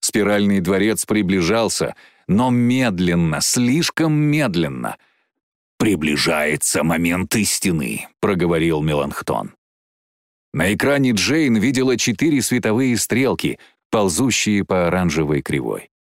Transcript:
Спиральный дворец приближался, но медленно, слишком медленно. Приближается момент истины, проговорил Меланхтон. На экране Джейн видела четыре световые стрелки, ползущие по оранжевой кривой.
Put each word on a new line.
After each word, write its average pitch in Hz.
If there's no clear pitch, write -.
Спиральный 101
дворец 95
приближался, 95
но 127
медленно, 92
слишком 151
медленно. 87
Приближается 78
момент 85
истины, 95
проговорил 85
Меланхтон. 73
На 87
экране 135
Джейн 120
видела 127
четыре 135
световые 120
стрелки, 110
ползущие 104
по 90
оранжевой 80
кривой. 60